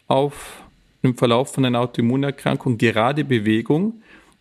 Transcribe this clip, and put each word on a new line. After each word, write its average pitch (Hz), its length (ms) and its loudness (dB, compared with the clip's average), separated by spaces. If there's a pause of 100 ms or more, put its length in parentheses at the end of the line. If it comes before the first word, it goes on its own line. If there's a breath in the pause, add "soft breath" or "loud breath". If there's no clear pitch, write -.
auf 139 560 -4 (380)
den 127 120 2
Verlauf 123 400 0
von 135 100 0
einer 123 160 0
Autoimmunerkrankung, 127 1000 -2
gerade 117 460 2
Bewegung. 131 800 0 (400 loud breath)